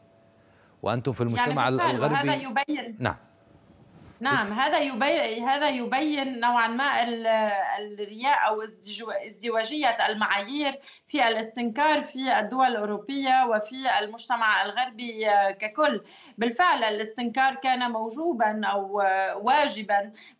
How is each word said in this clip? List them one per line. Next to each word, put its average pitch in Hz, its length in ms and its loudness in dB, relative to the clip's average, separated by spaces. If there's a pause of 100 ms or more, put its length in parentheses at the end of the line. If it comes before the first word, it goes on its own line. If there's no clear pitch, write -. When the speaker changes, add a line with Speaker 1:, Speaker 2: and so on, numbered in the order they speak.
(840)
Speaker 1:
وأنتم 120 300 -2
في 123 100 -4
Speaker 2:
يعني 117 120 0
Speaker 1:
المجتمع 139 360 2
Speaker 2:
بالفعل، 131 240 2
Speaker 1:
الغربي 277 340 2
Speaker 2:
وهذا 285 60 2
يبين 269 640 -4
Speaker 1:
نعم. - 180 0 (1040)
Speaker 2:
نعم، 233 320 0
هذا 294 260 2
يبين، 262 720 0
هذا 285 200 2
يبين 269 720 -2
نوعًا 240 280 2
ما 240 340 0
ال-، 233 240 -4 (520)
الرياء 208 680 -2
أو 214 160 0
ازدجو-، 208 640 -10
ازدواجية 226 640 -2 (200)
المعايير 214 720 -2 (280)
في 262 200 2
الاستنكار 240 760 0
في 254 360 -2
الدول 254 280 2
الأوروبية 247 800 0
وفي 233 540 0
المجتمع 214 640 0
الغربي، 220 640 -4
آه، 202 220 4
ككل. 214 520 -2 (360)
بالفعل 247 460 2
الاستنكار 226 720 0
كان 254 360 0
موجوبًا 220 760 -2
أو، 202 340 -2
آه، 190 360 2
واجبًا 214 760 2 (280)